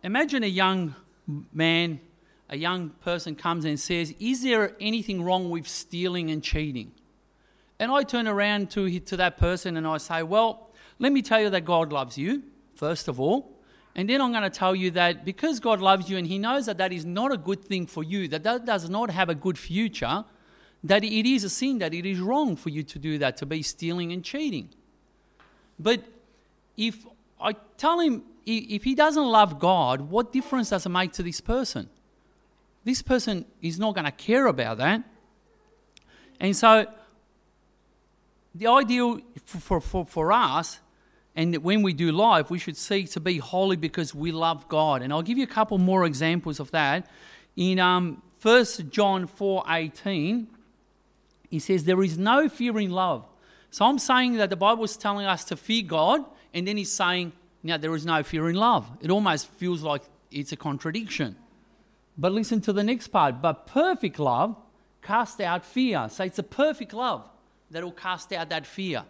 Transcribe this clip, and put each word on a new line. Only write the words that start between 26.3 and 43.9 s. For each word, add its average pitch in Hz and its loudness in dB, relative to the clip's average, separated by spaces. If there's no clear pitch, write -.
if 220 -4
I 208 -2
tell 339 2
him, 277 0
i-, 220 -4
if 208 -4
he 262 0
doesn't 302 4
love 214 6
God, 139 4
what 208 -2
difference 254 0
does 190 -2
it 196 -4
make 180 0
to 180 -8
this 170 -6
person? 233 -4
This 254 -2
person 233 0
is 165 -4
not 214 0
gonna 151 -2
care 254 2
about 117 0
that. 190 2
And 190 2
so 220 8
the 196 -2
ideal 240 4
for, - -12
for, 175 0
for, 180 -4
for 160 0
us, 165 0
and 165 0
when 185 2
we 190 2
do 156 2
life, 180 4
we 175 -4
should 165 -8
seek 196 -4
to 170 -6
be 180 0
holy 185 0
because 156 -4